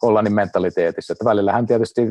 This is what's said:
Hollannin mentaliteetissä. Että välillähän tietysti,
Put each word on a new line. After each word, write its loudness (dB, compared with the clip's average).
Hollannin 2
mentaliteetissä. -2
Että -6
välillähän 0
tietysti, 0